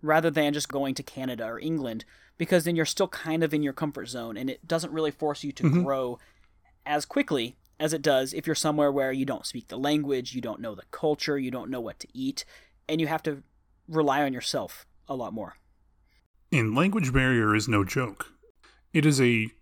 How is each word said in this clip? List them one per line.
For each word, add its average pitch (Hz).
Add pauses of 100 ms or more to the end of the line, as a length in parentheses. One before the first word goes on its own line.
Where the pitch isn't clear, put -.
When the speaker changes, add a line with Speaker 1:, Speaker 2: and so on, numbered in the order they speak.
Speaker 1:
rather 160
than 147
just 147
going 139
to 139
Canada 127
or 113
England, 135 (320)
because 170
then 170
you're 165
still 196
kind 165
of 156
in 151
your 143
comfort 143
zone 117
and 131
it -
doesn't 165
really 156
force 147
you 143
to -
Speaker 2:
Mm-hmm. 165
Speaker 1:
grow 131 (680)
as 147
quickly 139 (220)
as 156
it 156
does 135
if 151
you're 160
somewhere 151
where 139
you 135
don't 131
speak -
the 104
language, 139
you 127
don't 117
know 113
the 98
culture, 151
you 127
don't 123
know 127
what 113
to -
eat, 131 (440)
and 156
you 160
have 156
to 143 (440)
rely 147
on 135
yourself 113 (200)
a 135
lot 117
more. 107 (960)
Speaker 2:
And 113
language 175
barrier 123
is 110
no 104
joke. 110 (600)
It 151
is 143
a 117 (140)